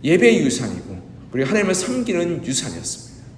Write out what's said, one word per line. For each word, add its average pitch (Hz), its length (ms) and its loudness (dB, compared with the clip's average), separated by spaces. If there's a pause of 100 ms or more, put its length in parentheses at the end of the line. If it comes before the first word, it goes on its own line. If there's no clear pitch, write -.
예배의 190 380 6
유산이고 95 580 -4 (320)
그리고 131 180 0
하나님을 196 260 2
섬기는 175 720 -2
유산이었습니다. - 800 -8 (140)